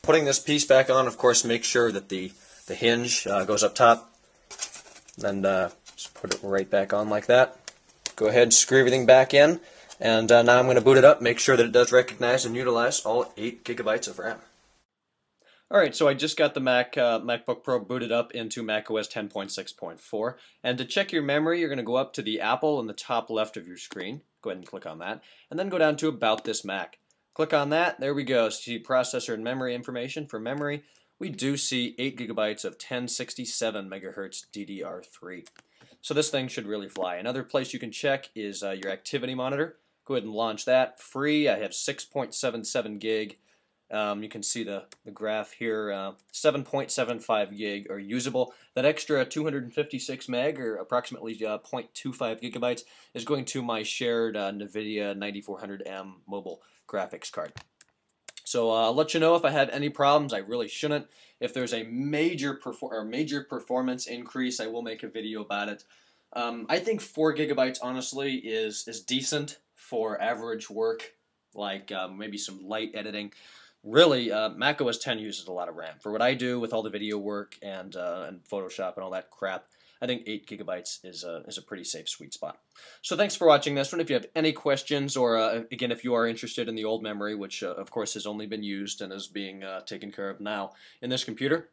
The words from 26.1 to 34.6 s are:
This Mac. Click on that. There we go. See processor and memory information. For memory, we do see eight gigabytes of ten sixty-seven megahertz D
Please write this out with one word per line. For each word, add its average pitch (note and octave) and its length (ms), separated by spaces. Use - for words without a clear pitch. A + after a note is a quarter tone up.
This - 220
Mac. G2 340
Click D#3 200
on C#3+ 160
that. E3 300
There C#3 140
we C#3 100
go. A#2+ 240
See A2+ 340
processor B2+ 500
and A2 120
memory B2+ 280
information. B2+ 540
For A2+ 140
memory, C#3+ 420
we - 80
do C3+ 280
see B2 420
eight C3 200
gigabytes G#2+ 460
of F#2 120
ten B2 300
sixty-seven A2+ 840
megahertz F#2+ 600
D G2+ 140